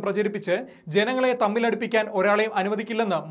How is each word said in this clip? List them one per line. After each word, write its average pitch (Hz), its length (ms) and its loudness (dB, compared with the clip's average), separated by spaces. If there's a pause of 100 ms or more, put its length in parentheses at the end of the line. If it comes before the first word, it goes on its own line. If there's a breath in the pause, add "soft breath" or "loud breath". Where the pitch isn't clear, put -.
പ്രചരിപ്പിച്ച് 196 520 0 (320 loud breath)
ജനങ്ങളെ 247 440 2 (100)
തമ്മിലടുപ്പിക്കാൻ 226 640 0 (120)
ഒരാളെയും 208 420 2
അനുവദിക്കില്ലെന്ന് 208 600 -2 (100)